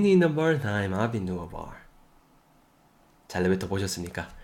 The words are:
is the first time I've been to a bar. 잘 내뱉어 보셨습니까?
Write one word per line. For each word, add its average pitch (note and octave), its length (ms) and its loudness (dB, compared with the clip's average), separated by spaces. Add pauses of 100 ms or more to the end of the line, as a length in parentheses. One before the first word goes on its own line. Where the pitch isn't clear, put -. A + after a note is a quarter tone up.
is F#3+ 140 8
the E3 100 6
first D#3 300 2
time G2+ 340 0
I've A2 160 0
been G#2+ 140 -4
to F2+ 180 -4
a D#2+ 60 -12
bar. D#2+ 220 -12 (1600)
잘 F#2 140 -2
내뱉어 F#2 240 2
보셨습니까? F2+ 640 -6 (160)